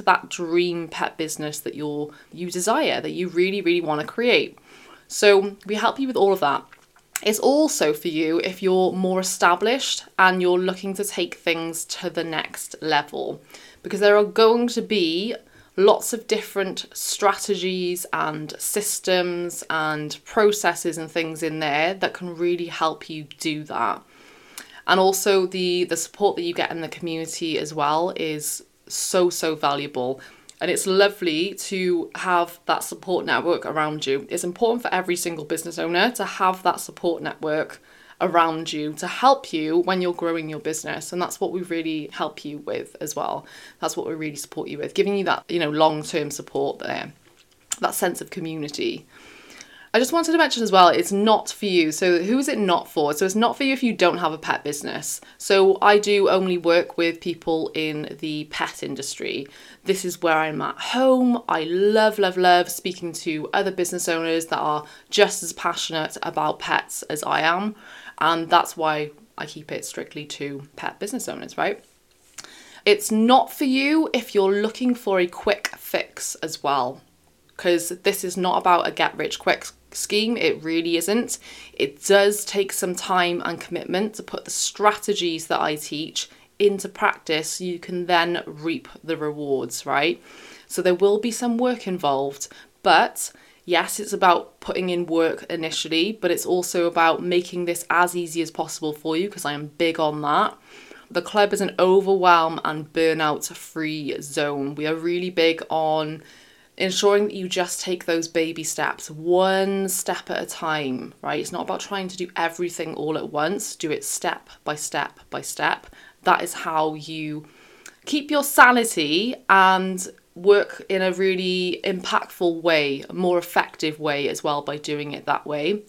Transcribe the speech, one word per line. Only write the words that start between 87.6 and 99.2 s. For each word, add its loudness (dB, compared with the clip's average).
you -6
can -6
then 2
reap -8
the -4
rewards, -4
right? 2
So -6
there 4
will 4
be -2
some -2
work 0
involved, -2
but 6
yes, 0
it's -8
about 4
putting -4
in -2
work 0
initially, 0
but 2
it's -2
also 0
about 4
making 0
this -4
as 4
easy -4
as -6
possible -4
for -2
you, 0